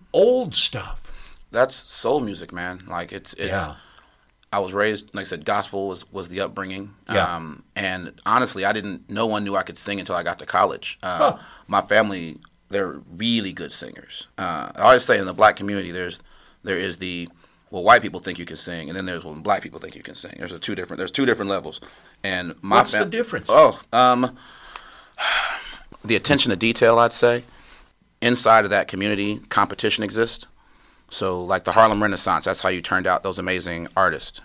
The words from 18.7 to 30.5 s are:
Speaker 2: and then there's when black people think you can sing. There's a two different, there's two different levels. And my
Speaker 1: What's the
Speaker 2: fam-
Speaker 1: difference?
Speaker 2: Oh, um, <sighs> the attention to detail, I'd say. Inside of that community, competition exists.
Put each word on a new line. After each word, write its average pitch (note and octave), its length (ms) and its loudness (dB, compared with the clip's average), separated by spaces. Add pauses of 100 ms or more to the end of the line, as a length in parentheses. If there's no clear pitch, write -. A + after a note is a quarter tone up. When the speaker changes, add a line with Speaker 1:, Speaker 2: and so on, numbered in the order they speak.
Speaker 2:
and F2 60 -10
then F#2+ 100 -8
there's F2 180 -8
when D#2 160 -14
black G2 220 0
people - 180 -16
think - 160 -16
you - 60 -18
can - 120 -16
sing. - 240 -14
There's F#2 140 -12
a E2 60 -14
two G#2 160 -6
different, F2 240 -8
there's F#2 140 -6
two C3+ 120 0
different G#2 260 2
levels. D#2 300 -6 (420)
And F2+ 400 -4
my G2+ 180 2
Speaker 1:
What's B2 120 2
the G#2+ 60 0
Speaker 2:
fam- G#2 120 0
Speaker 1:
difference? A3+ 380 -4
Speaker 2:
Oh, B2 320 8 (140)
um, B2 420 4 (840)
<sighs> - 840 -6
the G#2+ 120 2
attention C3+ 340 2
to F#2+ 60 0
detail, A2+ 420 6
I'd A#2 140 6
say. A#2+ 320 4 (760)
Inside A2+ 440 6
of F#2+ 60 -2
that G2 180 2
community, G2+ 500 -2 (100)
competition G#2 560 0
exists. A2+ 420 -2 (640)